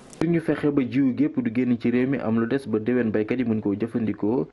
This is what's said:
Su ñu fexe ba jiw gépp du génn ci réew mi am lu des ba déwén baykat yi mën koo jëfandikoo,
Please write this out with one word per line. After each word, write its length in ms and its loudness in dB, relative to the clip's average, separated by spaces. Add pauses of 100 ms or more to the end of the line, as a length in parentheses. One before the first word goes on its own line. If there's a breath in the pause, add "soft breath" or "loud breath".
(200)
Su 80 2
ñu 120 2
fexe 320 0
ba 100 2
jiw 360 0
gépp 220 0
du 140 0
génn 260 2
ci 120 0
réew 160 2
mi 100 0
am 220 0
lu 80 0
des 180 -2
ba 140 0
déwén 320 0
baykat 260 0
yi 60 0
mën 180 0
koo 140 0
jëfandikoo, 760 -2